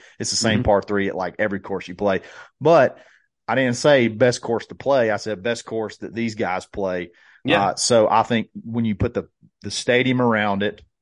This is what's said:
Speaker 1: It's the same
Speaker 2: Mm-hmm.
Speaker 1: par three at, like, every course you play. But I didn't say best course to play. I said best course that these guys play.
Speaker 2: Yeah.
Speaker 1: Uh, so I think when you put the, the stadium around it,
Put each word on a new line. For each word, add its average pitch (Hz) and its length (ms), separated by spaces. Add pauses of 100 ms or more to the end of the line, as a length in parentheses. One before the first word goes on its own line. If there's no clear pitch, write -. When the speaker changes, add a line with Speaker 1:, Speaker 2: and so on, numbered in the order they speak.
(200)
Speaker 1:
It's - 120
the - 40
same 110 240
Speaker 2:
Mm-hmm. 123 40
Speaker 1:
par 101 180
three 98 260
at, - 80
like, 90 240
every 101 220
course 95 260
you 90 80
play. 95 260 (380)
But 147 380 (500)
I 113 80
didn't 127 200
say 135 320
best 117 340
course 113 260
to 98 80
play. 127 340
I 104 80
said 101 260
best 117 220
course 110 320
that - 160
these 117 220
guys 92 300
play. 92 460 (320)
Speaker 2:
Yeah. 180 260
Speaker 1:
Uh, - 60
so 113 320
I 110 160
think 110 300
when 117 320
you 107 100
put 117 180
the, 90 140 (340)
the 101 100
stadium 127 500
around 104 420
it, - 180 (200)